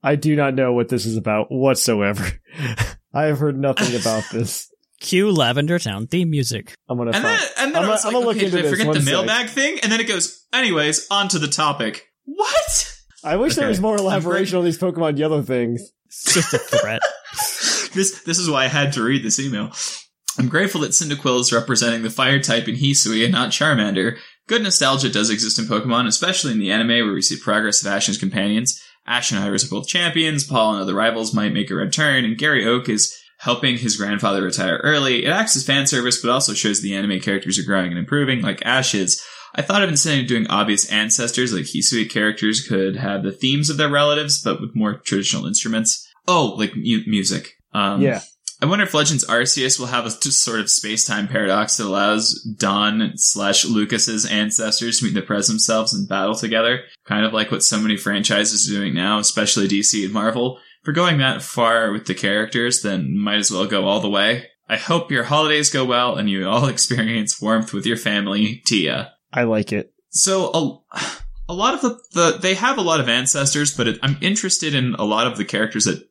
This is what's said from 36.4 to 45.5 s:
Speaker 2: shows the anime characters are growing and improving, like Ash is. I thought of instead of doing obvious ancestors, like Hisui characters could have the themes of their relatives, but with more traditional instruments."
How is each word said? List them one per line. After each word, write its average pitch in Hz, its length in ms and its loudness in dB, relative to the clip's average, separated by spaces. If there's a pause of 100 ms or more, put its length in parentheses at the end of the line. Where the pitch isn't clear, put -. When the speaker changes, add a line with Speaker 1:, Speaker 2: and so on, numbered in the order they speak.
Speaker 2:
shows 101 280 0
the 98 120 -2
anime 98 260 -2
characters 98 380 -2
are 92 80 -2
growing 95 240 0
and 87 80 -4
improving, 135 440 0
like 98 240 -4
Ash 127 280 2
is. 95 280 0 (320)
I - 80 -2
thought 196 200 2
of 190 60 2
instead 147 320 2
of 123 60 -2
doing 117 220 0
obvious 104 440 2
ancestors, 117 640 0
like 82 100 -2
Hisui - 460 0
characters 107 560 0
could 95 300 0
have 98 260 -4
the 95 100 -4
themes 143 380 0
of 143 80 -4
their 147 120 2
relatives, 147 520 2
but - 180 -2
with - 160 -8
more 107 220 0
traditional - 480 -2
instruments." 110 600 -2 (220)